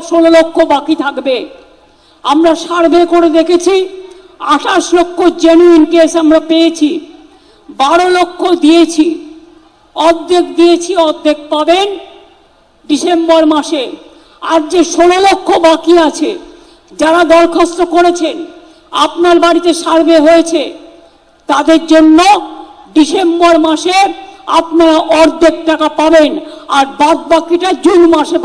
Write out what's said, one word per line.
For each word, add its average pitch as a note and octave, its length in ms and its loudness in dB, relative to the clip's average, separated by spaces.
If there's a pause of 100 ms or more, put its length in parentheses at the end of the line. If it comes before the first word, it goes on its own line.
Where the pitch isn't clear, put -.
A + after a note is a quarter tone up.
(100)
ষোলো E4 180 2 (100)
লক্ষ D#4+ 180 0 (180)
বাকি D4 200 -4 (100)
থাকবে। C4 320 -6 (960)
আমরা D#4+ 200 2 (120)
সার্ভে E4+ 380 0 (100)
করে E4+ 160 2 (100)
দেখেছি, F4 360 0 (800)
আঠাশ F#4+ 300 -2 (140)
লক্ষ F4 200 -4 (240)
জেনুইন E4 400 4 (100)
কেস E4 200 2 (100)
আমরা D#4+ 180 2 (100)
পেয়েছি, D#4+ 400 0 (920)
বারো E4+ 240 0 (120)
লক্ষ F4+ 220 -4 (240)
দিয়েছি, D#4+ 420 2 (1040)
অর্ধেক E4+ 360 0 (140)
দিয়েছি, E4+ 340 2 (160)
অর্ধেক D4+ 300 -4 (140)
পাবেন E4 340 0 (1000)
ডিসেম্বর E4 540 0 (120)
মাসে। D4+ 300 -4 (680)
আর D#4+ 80 -6 (120)
যে F4+ 80 0 (140)
ষোলো F4+ 240 2 (100)
লক্ষ F#4+ 200 -2 (180)
বাকি D#4+ 280 2 (140)
আছে, C4+ 220 -6 (720)
যারা D#4+ 200 0 (140)
দরখাস্ত E4+ 460 0 (140)
করেছেন, E4+ 420 0 (680)
আপনার E4+ 380 0
বাড়িতে E4+ 260 0 (120)
সার্ভে E4 440 2
হয়েছে, E4 360 2 (880)
তাদের D4 300 2 (120)
জন্য D#4+ 260 6 (760)
ডিসেম্বর E4+ 580 2 (120)
মাসে D#4+ 300 -2 (640)
আপনারা E4 380 2 (240)
অর্ধেক D#4+ 340 2 (140)
টাকা D#4 200 -2 (120)
পাবেন, D#4 300 4 (460)
আর C#4 80 2 (160)
বাদ D4+ 180 2 (120)
বাকিটা E4 400 0 (140)
জুন F4 160 4 (140)
মাসে D#4+ 300 -2